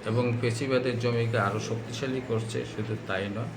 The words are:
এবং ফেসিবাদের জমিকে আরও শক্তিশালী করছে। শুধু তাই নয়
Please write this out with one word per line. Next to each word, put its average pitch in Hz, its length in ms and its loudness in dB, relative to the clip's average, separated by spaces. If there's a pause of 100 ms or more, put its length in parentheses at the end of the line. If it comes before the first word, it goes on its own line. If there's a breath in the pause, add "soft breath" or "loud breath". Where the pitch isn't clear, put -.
(100)
এবং 120 140 4 (160)
ফেসিবাদের 123 600 2
জমিকে 117 440 2
আরও 107 220 0
শক্তিশালী 127 520 -2 (100)
করছে। 113 280 0 (140)
শুধু 110 220 -2 (140)
তাই 95 180 0 (100)
নয় 113 200 -4